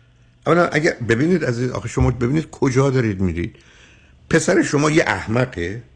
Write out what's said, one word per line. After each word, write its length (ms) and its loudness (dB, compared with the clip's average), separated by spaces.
اولاً 200 4
اگه، 300 0
ببینید 360 2
عزیز، 260 -2
آخه 180 -8
شما 220 0
ببینید 400 -2
کجا 400 0
دارید 300 0
می‌رید. 360 -2
پسر 320 2
شما 280 0
یه 160 2
احمقه 760 -4